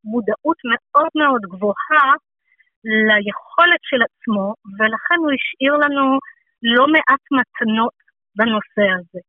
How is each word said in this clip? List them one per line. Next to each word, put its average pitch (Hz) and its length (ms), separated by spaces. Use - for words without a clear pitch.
מודעות 220 560
מאוד 294 400
מאוד 269 200
גבוהה 208 560
ליכולת 214 800
של 254 180
עצמו, 202 380
ולכן 220 460
הוא 294 140
השאיר - 360
לנו 285 220
לא 254 180
מעט 277 300
מתנות 226 580
בנושא 214 500
הזה. 175 320